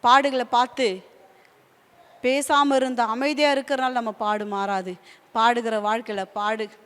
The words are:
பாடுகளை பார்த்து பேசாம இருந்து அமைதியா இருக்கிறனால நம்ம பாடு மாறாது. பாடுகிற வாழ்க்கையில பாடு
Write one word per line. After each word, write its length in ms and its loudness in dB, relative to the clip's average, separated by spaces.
பாடுகளை 460 4
பார்த்து 540 0
பேசாம 520 2
இருந்து 260 0
அமைதியா 520 0
இருக்கிறனால 380 -2
நம்ம 200 -4
பாடு 340 -2
மாறாது. 480 -4
பாடுகிற 460 2
வாழ்க்கையில 540 -4
பாடு 360 -4